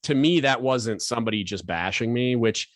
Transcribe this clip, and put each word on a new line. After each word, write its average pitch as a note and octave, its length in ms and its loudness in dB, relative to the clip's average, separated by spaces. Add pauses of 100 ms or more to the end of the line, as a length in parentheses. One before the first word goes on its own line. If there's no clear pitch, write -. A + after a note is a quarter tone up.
to D3+ 120 0
me, D#3+ 240 4
that C3+ 220 2
wasn't A#2+ 420 -2
somebody A2 400 -2
just F#2 240 -8
bashing F#2 440 -2
me," B2 240 0
which A2+ 400 0